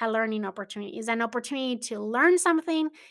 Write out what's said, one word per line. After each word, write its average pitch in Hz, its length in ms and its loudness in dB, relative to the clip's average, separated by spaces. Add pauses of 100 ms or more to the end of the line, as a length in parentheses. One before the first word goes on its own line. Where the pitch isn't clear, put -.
a 226 100 0
learning 220 340 0
opportunity, 202 540 -10
is 220 100 -8
an 233 140 0
opportunity 247 560 -2
to 226 200 -8
learn 254 400 4
something 320 520 2 (200)